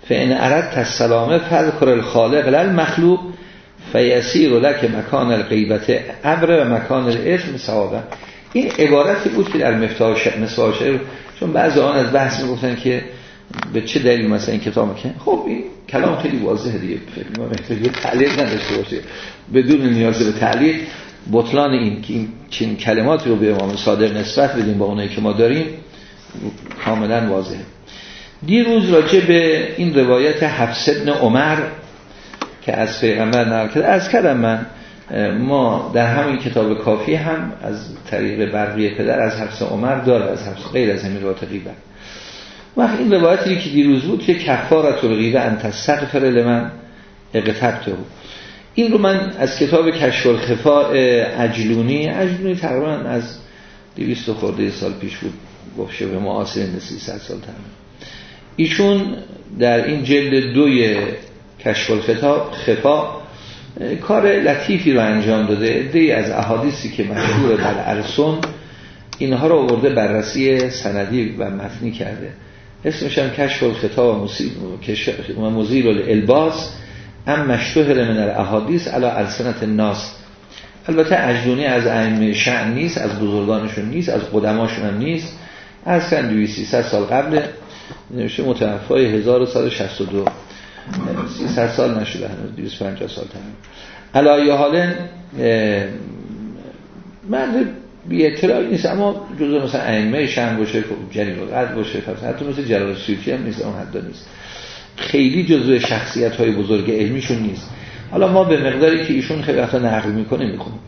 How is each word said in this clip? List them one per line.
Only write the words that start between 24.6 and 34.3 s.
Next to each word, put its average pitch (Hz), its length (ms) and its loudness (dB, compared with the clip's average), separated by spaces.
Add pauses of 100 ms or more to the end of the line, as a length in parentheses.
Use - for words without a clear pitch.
با 101 80 2
اونایی 101 220 -2
که 107 120 -6
ما 107 120 0
داریم 127 340 2 (1160)
کاملاً 110 440 0
واضحه. 95 320 -2 (840)
دیروز 226 440 4
راجع 165 300 8
به 165 560 4
این 170 180 0
روایت 135 480 4
حفص 139 460 0
ابن 147 200 0
عمر 139 480 2 (1040)
که - 140 -2
از 110 240 -2
پیغمبر 113 440 2
نقل 110 240 0
کرده 151 180 2
عرض 190 220 2
کردم 180 280 4